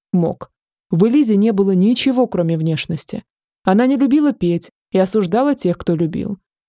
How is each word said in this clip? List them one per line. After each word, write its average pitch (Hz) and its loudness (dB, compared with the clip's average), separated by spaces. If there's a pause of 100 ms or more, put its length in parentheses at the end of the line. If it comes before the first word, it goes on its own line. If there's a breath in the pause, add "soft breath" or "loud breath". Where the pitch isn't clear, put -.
(120)
"мог". - -2 (400)
В 180 4
Элизе 226 2
не 214 2
было 196 0
ничего, 240 2
кроме 165 -2
внешности. 160 -6 (400)
Она 208 2
не 269 0
любила 277 2
петь 170 -2 (220)
и 190 0
осуждала 202 0
тех, 175 -2
кто - -2
любил. 170 -4 (320)